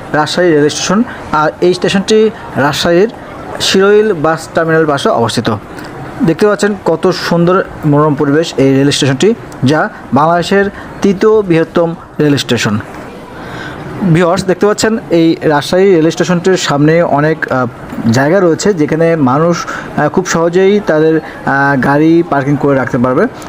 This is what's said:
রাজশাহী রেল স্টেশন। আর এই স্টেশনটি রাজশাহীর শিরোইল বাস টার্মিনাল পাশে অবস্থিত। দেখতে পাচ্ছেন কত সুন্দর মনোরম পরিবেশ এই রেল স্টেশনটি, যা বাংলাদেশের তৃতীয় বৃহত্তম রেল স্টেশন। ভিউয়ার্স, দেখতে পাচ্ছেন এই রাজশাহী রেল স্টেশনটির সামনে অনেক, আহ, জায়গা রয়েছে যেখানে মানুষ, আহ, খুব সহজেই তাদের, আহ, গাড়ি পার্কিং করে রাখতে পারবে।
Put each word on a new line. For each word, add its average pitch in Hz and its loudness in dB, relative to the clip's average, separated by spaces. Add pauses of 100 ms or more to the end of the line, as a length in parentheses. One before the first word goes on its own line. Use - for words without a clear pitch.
(120)
রাজশাহী 160 0
রেল 151 4
স্টেশন। 190 0 (300)
আর 156 0 (100)
এই 180 2
স্টেশনটি 202 2 (260)
রাজশাহীর 170 2 (500)
শিরোইল 208 2
বাস 160 -2
টার্মিনাল 160 2
পাশে 139 0
অবস্থিত। 113 0 (680)
দেখতে 170 2
পাচ্ছেন 202 0 (100)
কত 175 0
সুন্দর 170 0 (220)
মনোরম 147 2
পরিবেশ 147 0
এই 135 4
রেল 139 2
স্টেশনটি, 139 2 (300)
যা 156 2 (240)
বাংলাদেশের 175 2 (320)
তৃতীয় 214 2
বৃহত্তম 165 0 (260)
রেল 147 2
স্টেশন। 110 -2 (1400)
ভিউয়ার্স, 180 2
দেখতে 185 0
পাচ্ছেন 220 0 (120)
এই 165 4
রাজশাহী 180 2
রেল 160 4
স্টেশনটির 175 0
সামনে 156 2
অনেক, 156 0
আহ, 127 0 (460)
জায়গা 147 2
রয়েছে 180 2
যেখানে 165 0
মানুষ, 156 0
আহ, - -4
খুব 180 -2
সহজেই 185 2
তাদের, 160 2 (260)
আহ, 139 0
গাড়ি 156 2
পার্কিং 139 0
করে 143 2
রাখতে 127 -2
পারবে। 131 2 (220)